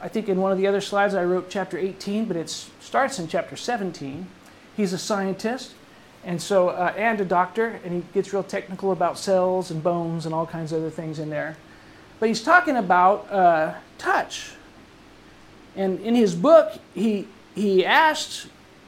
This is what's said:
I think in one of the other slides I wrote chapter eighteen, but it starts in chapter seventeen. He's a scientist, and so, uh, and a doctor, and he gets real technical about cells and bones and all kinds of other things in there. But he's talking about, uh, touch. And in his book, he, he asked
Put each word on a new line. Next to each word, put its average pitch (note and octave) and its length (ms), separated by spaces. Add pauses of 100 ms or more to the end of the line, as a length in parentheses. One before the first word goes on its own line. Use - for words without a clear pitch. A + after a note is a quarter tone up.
I - 60
think G#3 220
in F#3 100
one F#3+ 140
of F#3+ 40
the F#3+ 80
other G3 140
slides G3+ 340
I F3+ 120
wrote F3+ 240
chapter F#3 280
eighteen, G3 460
but F#3 140
it D#3+ 120
starts - 680
in E3 80
chapter D#3+ 300
seventeen. F3+ 680 (500)
He's F#3+ 160
a F#3 40
scientist, G3+ 760 (500)
and F3 180
so, F3+ 280
uh, F3 260
and G#3+ 240
a G3+ 60
doctor, F#3 580
and F3 100
he F3 100 (100)
gets F#3+ 180
real G3 120
technical F#3+ 500
about E3+ 260
cells F#3 500
and D#3+ 140
bones E3+ 420
and E3 80
all E3 140
kinds E3 240
of D#3+ 80
other D#3+ 100
things D#3 300
in D3+ 100
there. D3+ 280 (600)
But A3 120
he's A3+ 120
talking E4 360
about, F#3 520
uh, F3 440 (240)
touch. - 560 (1200)
And F#3+ 240
in A3+ 160
his G#3+ 180
book, C#4+ 460 (160)
he, G#3 320 (260)
he F#3+ 320
asked D4 600 (400)